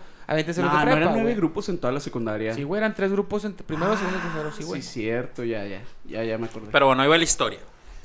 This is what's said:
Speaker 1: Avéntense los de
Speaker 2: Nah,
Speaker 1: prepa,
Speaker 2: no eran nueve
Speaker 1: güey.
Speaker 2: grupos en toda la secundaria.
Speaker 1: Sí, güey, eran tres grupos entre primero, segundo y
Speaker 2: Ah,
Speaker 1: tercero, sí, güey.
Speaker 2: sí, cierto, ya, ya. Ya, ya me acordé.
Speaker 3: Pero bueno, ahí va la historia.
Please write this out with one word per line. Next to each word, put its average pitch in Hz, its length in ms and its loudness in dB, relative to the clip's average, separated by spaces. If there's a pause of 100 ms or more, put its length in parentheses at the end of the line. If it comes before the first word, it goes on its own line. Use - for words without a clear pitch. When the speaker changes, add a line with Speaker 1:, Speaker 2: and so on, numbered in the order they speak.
(280)
Speaker 1:
Avéntense 156 340 0
los 139 80 2
de 147 60 4
Speaker 2:
Nah, 151 80 6
Speaker 1:
prepa, - 100 6
Speaker 2:
no 156 80 4
eran 170 120 4
nueve 226 160 2
Speaker 1:
güey. 240 40 0
Speaker 2:
grupos 202 340 0
en 160 100 -2
toda 123 140 0
la 139 60 -2
secundaria. 110 560 -2
Speaker 1:
Sí, 135 80 -4
güey, 165 160 -2
eran 214 160 0
tres 190 160 0
grupos 202 340 0
entre 196 220 -8
primero, 175 300 2
segundo 190 200 -2
y 185 40 -2
Speaker 2:
Ah, 170 120 -4
Speaker 1:
tercero, 151 240 -4
sí, - 60 -6
güey. 160 180 -4
Speaker 2:
sí, - 80 -10 (120)
cierto, 117 420 -2
ya, 110 240 -2
ya. 98 160 -8 (220)
Ya, 110 180 -4
ya 110 160 0
me 117 80 -4
acordé. 110 240 -10
Speaker 3:
Pero 139 160 6
bueno, 131 160 6
ahí 139 60 6
va 160 100 8
la 165 60 4
historia. 117 340 0 (460)